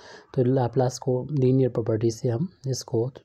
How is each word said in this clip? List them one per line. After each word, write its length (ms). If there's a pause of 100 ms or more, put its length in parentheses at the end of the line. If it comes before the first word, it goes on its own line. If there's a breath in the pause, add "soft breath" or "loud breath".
(340 loud breath)
तो 100
लाप्लास 560
को 320
लीनियर 380
प्रॉपर्टी 420
से 180
हम 200 (180)
इसको 440 (140)